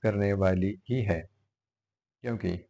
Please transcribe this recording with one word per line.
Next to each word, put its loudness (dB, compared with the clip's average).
करने 2
वाली 2
ही 0
है, -2
क्योंकि -4